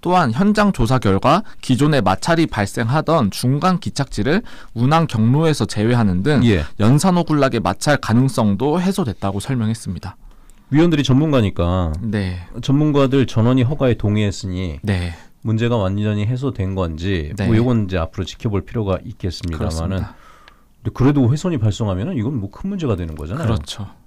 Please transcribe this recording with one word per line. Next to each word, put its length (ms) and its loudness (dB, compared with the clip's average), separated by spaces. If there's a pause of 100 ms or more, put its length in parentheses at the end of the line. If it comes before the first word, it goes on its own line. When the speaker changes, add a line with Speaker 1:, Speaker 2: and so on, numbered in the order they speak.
Speaker 1:
또한 320 2
현장 400 2
조사 260 2
결과 460 2 (160)
기존에 400 2
마찰이 480 2
발생하던 800 0
중간 480 0
기착지를 640 -2 (320)
운항 320 2
경로에서 600 2
제외하는 580 2
등 200 4
Speaker 2:
예. 200 4 (160)
Speaker 1:
연산호 420 4
군락의 380 2
마찰 380 0
가능성도 840 0
해소됐다고 580 -2
설명했습니다. 760 -4 (540)
Speaker 2:
위원들이 340 4
전문가니까 960 2
Speaker 1:
네. 400 -4 (220)
Speaker 2:
전문가들 640 2
전원이 360 2
허가에 320 0
동의했으니 880 -4
Speaker 1:
네. 320 -2 (280)
Speaker 2:
문제가 340 0
완전히 500 0
해소된 480 -4
건지 640 -4
Speaker 1:
네. 100 -2
Speaker 2:
뭐 100 4
요건 280 2
이제 140 -2
앞으로 260 -4
지켜볼 400 -4
필요가 400 -4
있겠습니다마는, 540 -8
Speaker 1:
그렇습니다. 560 -4 (680)
Speaker 2:
근데 120 -4
그래도 360 4
훼손이 280 -2
발생하면은 580 -2
이건 240 -4
뭐 100 -8
큰 200 -10
문제가 260 -2
되는 180 -8
거잖아요. 320 -8
Speaker 1:
그렇죠. 400 -4 (200)